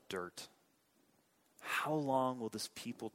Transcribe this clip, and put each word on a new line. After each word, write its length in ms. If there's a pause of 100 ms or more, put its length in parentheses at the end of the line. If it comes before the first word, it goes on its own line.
dirt? 400 (1120)
How 340
long 460
will 80
this 260
people 420